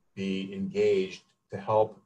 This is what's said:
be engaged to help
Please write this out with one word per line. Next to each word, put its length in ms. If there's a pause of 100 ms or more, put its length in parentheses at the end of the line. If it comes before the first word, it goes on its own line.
(140)
be 380
engaged 720 (280)
to 60
help 500